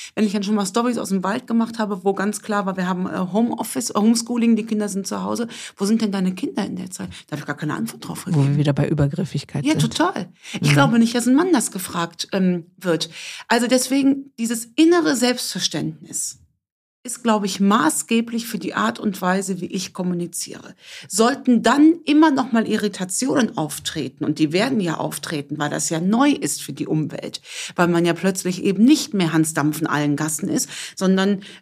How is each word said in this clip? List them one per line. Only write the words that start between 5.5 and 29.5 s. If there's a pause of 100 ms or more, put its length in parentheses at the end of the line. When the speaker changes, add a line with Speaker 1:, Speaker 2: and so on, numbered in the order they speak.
Speaker 1:
„Wo
sind
denn
deine
Kinder
in
der
Zeit?“ (180)
Da
habe
ich
gar
keine
Antwort
drauf
Speaker 2:
Wo
wir
Speaker 1:
gegeben.
Speaker 2:
wieder
bei
Übergriffigkeit
Speaker 1:
Ja,
Speaker 2:
sind. (160)
Speaker 1:
total. (320)
Ich
Speaker 2:
Mhm.
Speaker 1:
glaube
nicht,
dass
ein
Mann
das
gefragt,
ähm, (100)
wird. (400)
Also
deswegen,
dieses (100)
innere
Selbstverständnis (640)
ist,
glaube
ich,
maßgeblich
für
die
Art
und
Weise,
wie
ich
kommuniziere. (320)
Sollten
dann (100)
immer
noch
mal
Irritationen
auftreten,
und
die
werden
ja
auftreten,
weil
das
ja
neu
ist
für
die
Umwelt, (360)
weil
man
ja
plötzlich
eben
nicht
mehr
Hans